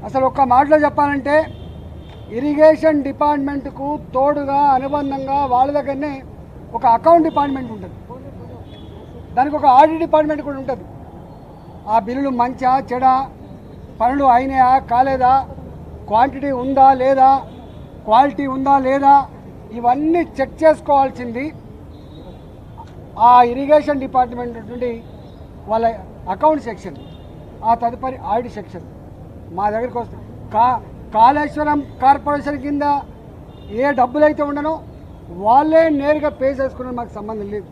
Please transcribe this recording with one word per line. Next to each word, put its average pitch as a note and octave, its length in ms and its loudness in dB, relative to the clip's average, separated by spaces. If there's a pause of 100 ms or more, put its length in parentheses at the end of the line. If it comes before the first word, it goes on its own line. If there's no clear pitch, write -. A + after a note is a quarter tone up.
అసలు C4 220 -2
ఒక్క C4 220 0
మాటలో C#4+ 340 4
చెప్పాలంటే, C#4+ 500 -2 (1000)
ఇరిగేషన్ D4+ 720 4
డిపార్ట్మెంట్కు C#4 800 -4 (280)
తోడుగా, C#4 440 0 (180)
అనుబంధంగా C4+ 600 -4 (140)
వాళ్ళ B3+ 240 2
దగ్గరనే C#4 340 -4 (680)
ఒక A#3+ 80 -8 (120)
అకౌంట్ E4 320 6
డిపార్ట్మెంట్ C4+ 460 -4
ఉంటుంది, F3+ 220 -16 (1400)
దానికి C#4+ 240 0
ఒక D4 100 2 (100)
ఆడిట్ D#4+ 260 6
డిపార్ట్మెంట్ D4+ 420 0
కూడా C#4 160 -8
ఉంటుంది. C4 220 -8 (1080)
ఆ A3+ 140 4
బిల్లులు C4+ 340 -4
మంచా B3+ 320 0 (180)
చెడా, B3+ 240 2 (840)
పనులు C4+ 340 0
అయినాయా C4 360 2 (220)
కాలేదా, B3+ 420 2 (760)
క్వాంటిటీ C4+ 400 0 (120)
ఉందా C4+ 260 4 (140)
లేదా, C4 280 4 (760)
క్వాలిటీ C#4 480 2
ఉందా C4+ 220 2 (120)
లేదా, C#4 260 4 (640)
ఇవన్నీ D4 440 0 (160)
చెక్ C4+ 240 -4
చేసుకోవాల్సింది C4+ 840 0 (1800)
ఆ B3 60 8 (180)
ఇరిగేషన్ C#4+ 540 0
డిపార్ట్మెంట్ B3 520 -4 (140)
నుండి A#3+ 200 -6 (800)
వాళ్ళ A3+ 160 0 (480)
అకౌంట్ D4 340 0
సెక్షన్, G3 300 -12 (720)
ఆ A#3 60 4 (100)
తదుపరి B3+ 340 -6 (140)
ఆడిట్ A3+ 260 -6
సెక్షన్ F#3 280 -16 (680)
మా G3 160 -6
దగ్గరికి A#3 260 -6
వస్తుంది. - 260 -12 (280)
కా-, A#3 260 2 (360)
కాళేశ్వరం D4 680 2 (220)
కార్పొరేషన్ C#4+ 600 0
కింద C#4+ 220 -4 (960)
ఏ C#4+ 180 2
డబ్బులైతే D4 500 2
ఉండనో D4 240 -4 (720)
వాళ్ళే D#4 380 4 (160)
నేరుగా D4 320 0 (100)
పే C4 80 0 (120)
చేసుకునే B3+ 360 -6
మాకు A#3+ 220 -10
సంబంధం G#3 360 -10
లేదు. F#3 180 -10